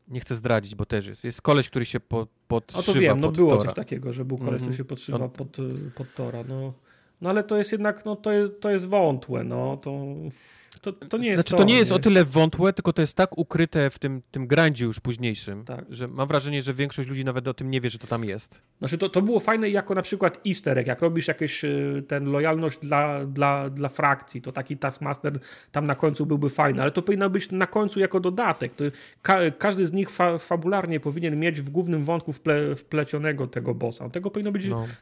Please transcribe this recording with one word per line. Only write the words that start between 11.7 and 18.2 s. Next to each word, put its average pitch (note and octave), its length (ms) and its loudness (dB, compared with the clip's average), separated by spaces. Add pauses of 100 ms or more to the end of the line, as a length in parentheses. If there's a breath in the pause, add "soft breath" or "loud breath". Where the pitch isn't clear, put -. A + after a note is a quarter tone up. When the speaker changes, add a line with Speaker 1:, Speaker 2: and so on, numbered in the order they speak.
Speaker 1:
jest A#3 140 6
Speaker 2:
nie? F#3 60 4
Speaker 1:
o - 40 6
tyle F#3 240 8
wątłe, D#3+ 480 4
tylko F3 200 0
to E3 100 2
jest D3 140 -2
tak F#3 220 2
ukryte D#3+ 520 2
w - 80 -12
tym, C3+ 320 -4
tym C3+ 160 -4
grindzie D3 380 4
już A2+ 160 -2
późniejszym, A2 640 -4
Speaker 2:
Tak. B2+ 260 -12
Speaker 1:
że B2 180 -10
mam C3 200 -2
wrażenie, C#3+ 340 0
że C3 120 -2
większość C3+ 340 -4
ludzi C3+ 160 -4
nawet B2+ 240 -2
o B2+ 60 -2
tym C3 160 -6
nie C3 100 0
wie, B2 100 -2
że A2+ 80 -10
to - 80 -20
tam A#2 180 -4